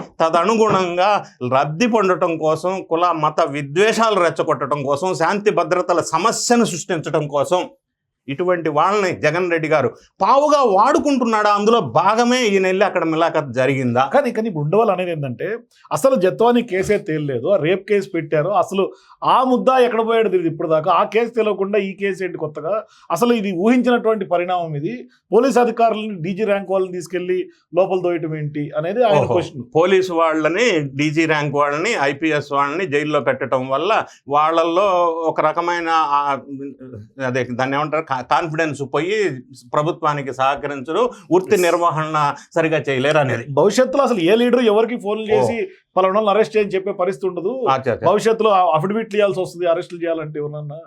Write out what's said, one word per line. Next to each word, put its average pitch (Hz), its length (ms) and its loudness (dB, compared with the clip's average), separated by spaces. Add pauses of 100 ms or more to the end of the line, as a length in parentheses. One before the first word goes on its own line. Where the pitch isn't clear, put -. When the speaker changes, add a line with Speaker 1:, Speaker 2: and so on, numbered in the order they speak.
(200)
Speaker 1:
తదనుగుణంగా 185 1040 2 (280)
లబ్ధి 151 340 0
పొందటం 185 520 0
కోసం, 160 520 -2
కుల 165 200 2
మత 156 300 0
విద్వేషాలు 180 800 2
రెచ్చగొట్టడం 147 600 0
కోసం, 165 320 -2
శాంతి 196 360 0
భద్రతల 175 500 0
సమస్యను 202 640 0
సృష్టించడం 156 640 -4
కోసం 147 400 0 (600)
ఇటువంటి 175 400 -2
వాళ్ళని 170 520 0
జగన్ 170 300 0
రెడ్డి 160 180 -2
గారు 143 280 0 (260)
పావుగా 277 400 4
వాడుకుంటున్నాడా? 233 880 2
అందులో 208 300 4
భాగమే 214 600 2
ఈయన 196 240 2
వెళ్ళి 190 200 2
అక్కడ 180 180 -2
మిలాఖత్ 156 480 0
జరిగిందా? 131 600 0
Speaker 2:
కానీ, 262 160 2
కానీ 226 180 -4
ఇప్పుడు 156 160 -4
ఉండవల్లి 202 300 2
అనేది 180 160 -4
ఏంటంటే, 151 460 -6 (360)
అసలు 262 220 2
జత్వాని 220 480 2
కేసే 196 360 -2
తేలలేదు, 147 500 -4
ఆ 196 80 4
రేప్ 180 320 0
కేసు 202 260 0
పెట్టారు, 156 340 0
అసలు 190 440 0 (320)
ఆ 202 200 4
ముద్ద 247 240 2 (120)
ఎక్కడ 226 260 2
పోయాడో 220 220 2
తెలియదు 175 240 0
ఇప్పుడు 160 160 -6
దాకా. 156 240 0
ఆ 180 120 4
కేసు 226 260 -2
తెలియకుండా 208 480 -2
ఈ 196 140 -4
కేసు 190 320 -6
ఏంటి 175 140 -8
కొత్తగా? 156 460 -6 (260)
అసలు 233 220 0
ఇది 202 200 -2
ఊహించినటువంటి 220 720 2
పరిణామం. 175 520 -2
ఇది 220 320 -8 (240)
పోలీస్ 233 260 4
అధికారులని, 220 640 0
డీజీ 180 220 -4
ర్యాంక్ 196 260 -2
వాళ్ళని 190 220 -2
తీసుకెళ్లి 180 560 -6 (280)
లోపల 185 240 2
దోయటం 165 360 -4
ఏంటి 147 400 -8
అనేది 196 280 0
ఆయన 175 140 4
Speaker 1:
ఓహో. 123 160 0
Speaker 2:
క్వశ్చన్. 131 300 -4 (120)
Speaker 1:
పోలీసు 185 360 4
వాళ్ళని, 165 680 2 (160)
డీజీ 151 300 0
ర్యాంక్ 147 300 0
వాళ్ళని, 147 340 0 (100)
ఐపీఎస్ 143 520 -2
వాళ్ళని 143 340 0
జైల్లో 147 340 0
పెట్టడం 131 480 -2
వల్ల 160 360 0 (240)
వాళ్ళల్లో 165 600 2 (180)
ఒక 165 340 -2
రకమైన, 170 500 0
ఆ, 143 500 0 (840)
అదే 127 240 -2
దాన్ని 131 260 -2
ఏమంటారు, 151 260 -2
కా-, 139 120 -4
కాన్ఫిడెన్స్ 151 680 -2 (120)
పోయి 185 360 -2 (420)
ప్రభుత్వానికి 147 640 -2
సహకరించరు, 139 760 -2 (220)
వృత్తి 185 220 2
Speaker 2:
ఎస్. 180 80 2
Speaker 1:
నిర్వహణ 156 720 0 (200)
సరిగా 160 340 0
చేయలేరు 139 300 2
అనేది. 123 300 0
Speaker 2:
భవిష్యత్తులో 214 560 2
అసలు 226 160 0
ఏ 175 140 4
లీడర్ 240 260 2
ఎవరికి 226 400 2
ఫోన్లు 214 340 -6
చేసి 220 280 0
Speaker 1:
ఓ. 190 40 -4 (300)
Speaker 2:
పలానా 190 180 2
వాళ్ళని 208 220 2
అరెస్ట్ 214 200 0
చేయని 202 140 0
చెప్పే 190 220 -4
పరిస్థితి 185 340 -4
ఉండదు. 190 440 -4
Speaker 1:
అచ్చా, 131 220 0
అచ్చా. 107 140 -2
Speaker 2:
భవిష్యత్తులో 214 440 2
అఫిడవిట్లు 190 680 0
ఇవ్వాల్సి 196 220 0
వస్తుంది, 175 260 -6
అరెస్టులు 170 360 -2
చేయాలంటే 156 380 -6
ఎవరన్నా 147 460 -10